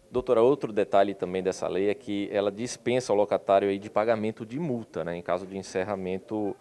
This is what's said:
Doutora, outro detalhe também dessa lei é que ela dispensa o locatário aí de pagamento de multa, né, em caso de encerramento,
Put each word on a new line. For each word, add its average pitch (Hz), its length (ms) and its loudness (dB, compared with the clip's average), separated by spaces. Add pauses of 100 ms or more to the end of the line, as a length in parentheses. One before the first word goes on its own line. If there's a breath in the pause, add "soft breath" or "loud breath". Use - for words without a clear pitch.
(120)
Doutora, 123 300 4
outro 131 320 4
detalhe 101 400 4
também 92 280 -2
dessa 92 260 -2
lei 92 220 0
é 101 40 0
que 101 380 -4
ela 101 200 0
dispensa 123 640 -2
o - 20 4
locatário 101 540 2
aí 98 100 -2
de 98 100 -12
pagamento 110 560 -2
de 120 140 -10
multa, 120 440 -6
né, 85 120 -4
em 87 60 -8
caso 90 260 -4
de 98 100 -10
encerramento, 95 1040 -4